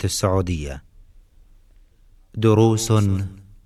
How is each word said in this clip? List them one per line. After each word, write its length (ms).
السعودية. 800
دروس 580